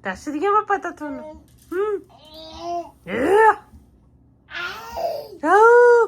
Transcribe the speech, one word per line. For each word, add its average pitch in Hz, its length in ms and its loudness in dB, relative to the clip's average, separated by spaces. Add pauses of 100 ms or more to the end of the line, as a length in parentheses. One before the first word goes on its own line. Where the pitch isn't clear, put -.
다시 202 340 -10
이게 339 140 -4
뭐 415 160 0
받아, 392 300 -6
돈. 285 220 -14 (540)
음. 392 360 -6 (1000)
으아. 381 580 2 (1800)
아우. 453 440 6 (240)